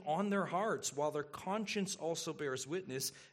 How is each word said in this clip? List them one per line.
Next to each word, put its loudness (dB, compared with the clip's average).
on 4
their 4
hearts, 2
while 2
their 0
conscience -2
also -2
bears -2
witness, -2